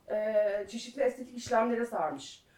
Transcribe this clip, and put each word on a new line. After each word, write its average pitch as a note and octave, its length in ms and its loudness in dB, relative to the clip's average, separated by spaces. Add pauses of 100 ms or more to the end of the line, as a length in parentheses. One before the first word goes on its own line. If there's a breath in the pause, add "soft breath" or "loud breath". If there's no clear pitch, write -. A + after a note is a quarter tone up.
(100)
e, G#3 580 2
çeşitli A#3+ 340 -6
estetik B3 360 0
işlemlere A#3 480 2
sarmış. - 580 -4 (140)